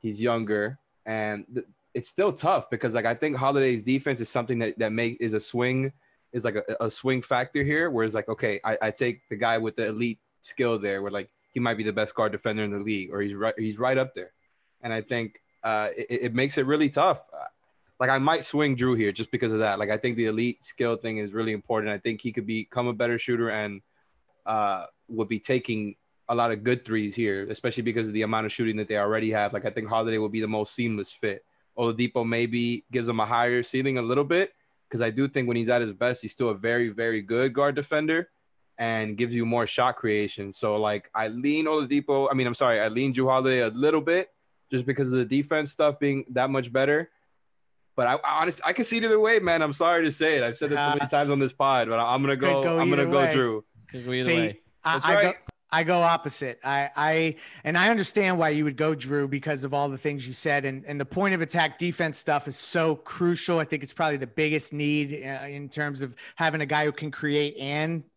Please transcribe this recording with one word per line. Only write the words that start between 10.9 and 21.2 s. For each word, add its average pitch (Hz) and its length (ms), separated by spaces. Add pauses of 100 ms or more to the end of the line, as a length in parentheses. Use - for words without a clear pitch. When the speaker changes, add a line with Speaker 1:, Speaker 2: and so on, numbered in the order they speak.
Speaker 1:
where, 101 80
like, 98 200 (220)
he - 60
might 117 200
be 110 40
the 107 100
best 104 220
guard 110 160
defender 107 320
in 104 80
the 101 80
league, 104 340
or 101 100
he's 101 120
right, 107 240
he's 110 180
right 127 220
up 131 160
there. 92 160 (520)
And 117 100
I 113 80
think, 113 420 (220)
uh, 107 320
it, 120 260
it 120 100
makes 131 260
it 131 80
really 147 240
tough. 143 300 (140)
Uh, 73 120 (520)
like, 127 120
I 135 80
might 156 260
swing 147 320
Jrue 123 200
here 107 140
just 110 220
because 127 180
of 110 80
that. 104 220
Like, 104 100
I 107 60
think 117 200
the 117 100
elite 113 380
skill 117 300
thing 113 240
is 104 140